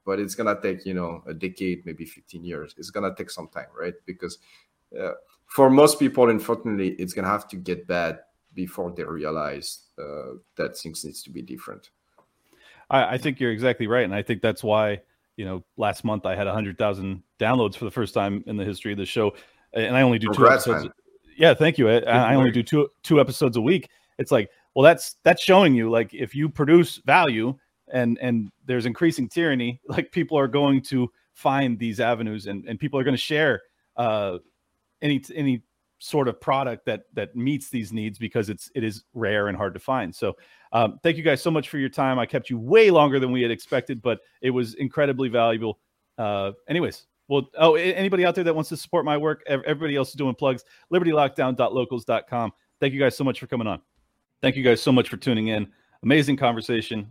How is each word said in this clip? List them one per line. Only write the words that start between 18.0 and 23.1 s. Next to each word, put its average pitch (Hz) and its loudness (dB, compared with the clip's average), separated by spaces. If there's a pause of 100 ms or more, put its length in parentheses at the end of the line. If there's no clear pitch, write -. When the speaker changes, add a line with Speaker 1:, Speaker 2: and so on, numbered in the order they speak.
Speaker 2:
time 101 -2
in 110 -8
the 101 -6
history 101 -8
of 101 -8
the 95 -6
show, 107 0 (400)
and 113 -2
I 131 6
only 120 4
do 110 -2
two 104 0
Speaker 1:
Congrats, 127 6
Speaker 2:
episodes. 87 -2
Speaker 1:
man. - -12 (440)
Speaker 2:
Yeah, 160 8
thank 160 2
you. 120 6
I, 117 6
Speaker 1:
Good - -4
Speaker 2:
I 120 4
only 131 6
Speaker 1:
work. 117 0
Speaker 2:
do 120 2
two, 147 2 (140)
two 156 4